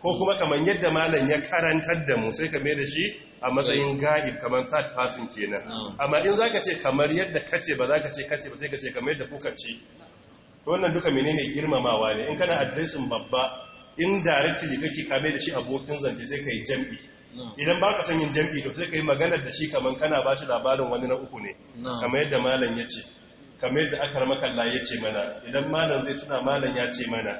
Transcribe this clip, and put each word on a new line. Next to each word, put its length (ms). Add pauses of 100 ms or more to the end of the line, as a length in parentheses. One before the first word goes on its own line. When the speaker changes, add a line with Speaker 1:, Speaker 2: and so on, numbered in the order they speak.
Speaker 1:
Ko 160
kuma 200
kamar 200
yadda 320
malam 380
ya 120
karantar 640
da 100
mu 160
sai 160
ka 100
mai 160
da 120
shi 280 (260)
a 100
matsayin 500
ga'ib 400
kamar 260
third 300
person 320
kenan. 400
Speaker 2:
No. 300
Speaker 1:
Amma 200
in 180
zaka 240
ce 220
kamar 260
yadda 360
ka 160
ce 160
ba 100
za 140
ka 100
ce 160
ka 100
ce 140
ba 60
sai 120
ka 100
ce 120
kamar 240
yadda 140
kuka 260
ce. 240 (840)
To 80
wannan 200
duka 180
menene 440
girmamawa 600
ne. 160
In 60
kana 200
addressing 500
babba 560 (320)
indirectly 800
kake 320
ka 120
mai 120
da 60
shi 140
abokin 500
zance 240
sai 180
ka 60
yi 180
jam'i. 300 (380)
Speaker 2:
No. 220
Speaker 1:
Idan 220
ba 140
ka 80
son 180
yin 120
jam'i 300
to 120
sai 160
ka 60
yi 60
maganar 420
da 60
shi 200
kamar 280
kana 260
ba 120
shi 100
labarin 440
wani 160
na 80
uku 260
ne. 140 (220)
Speaker 2:
No. 240
Speaker 1:
Kamar 220
yadda 180
malam 360
ya 100
ce. 160 (580)
Kamar 220
yadda 200
aka 180
rama 160
kalla 300
ya 160
ce 180
mana, 460
idan 240
malam 340
zai 100
tuna 280
malam 340
ya 140
ce 200
mana 300